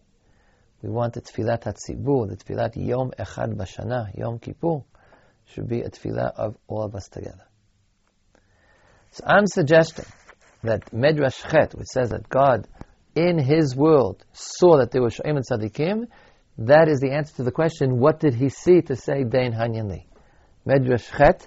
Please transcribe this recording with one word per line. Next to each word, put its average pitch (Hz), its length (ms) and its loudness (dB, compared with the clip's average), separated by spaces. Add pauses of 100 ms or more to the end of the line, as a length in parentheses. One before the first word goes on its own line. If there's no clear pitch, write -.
(800)
We 107 80 -10
want 117 260 -4
the - 60 -10
Tfilat 113 420 -4
HaTzibur, 113 640 -4
the 98 80 -10
Tfilat 113 400 -6
Yom 123 420 -4
Echad 113 340 -8
Bashana, 107 640 -8
Yom 117 220 -8
Kippur, 156 440 -6 (640)
should 104 200 -12
be 117 140 -4
a 101 80 -8
Tfilah - 440 -6
of 110 220 -8 (120)
all 107 160 -6
of 104 120 -8
us 98 140 -14
together. 92 340 -16 (1700)
So - 160 -18
I'm 196 180 4
suggesting 160 600 2 (580)
that 110 300 -4
Medrash 139 580 0
Chet, 147 240 2
which - 120 -14
says 123 240 -2
that - 180 -10
God 135 360 2 (480)
in 170 240 0
His 143 380 2
world 135 560 4
saw - 460 4
that 120 140 2
there 127 100 0
were 120 80 2
Sha'im 151 260 -4
and 135 100 -4
Tzaddikim, 151 640 -4 (520)
that 151 280 6
is 143 140 0
the 135 100 -2
answer 147 240 -6
to 131 80 -6
the 123 80 -2
question, 139 480 0
what 156 220 4
did 147 120 2
He 131 140 -2
see 175 360 4
to 131 120 -6
say, 139 300 -4
Dein 123 260 0
Hanyan 113 380 -4
Li? - 180 -12 (580)
Medrash 127 520 2
Chet 151 300 4